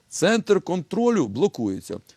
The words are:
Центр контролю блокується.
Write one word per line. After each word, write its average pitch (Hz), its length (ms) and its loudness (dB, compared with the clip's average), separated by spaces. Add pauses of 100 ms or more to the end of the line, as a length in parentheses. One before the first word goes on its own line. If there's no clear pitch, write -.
Центр 202 520 2
контролю 185 680 0
блокується. 101 720 -4 (180)